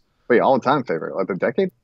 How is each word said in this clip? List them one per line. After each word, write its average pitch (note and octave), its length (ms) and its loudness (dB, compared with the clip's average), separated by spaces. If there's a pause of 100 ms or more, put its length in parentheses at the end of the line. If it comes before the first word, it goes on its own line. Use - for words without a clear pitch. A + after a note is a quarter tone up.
(280)
Wait, A#2+ 120 4
all-time B2 440 2
favorite? D#2+ 320 -6
Like, F#2+ 100 -2
the G2+ 100 -4
decade? F#3 340 -2 (140)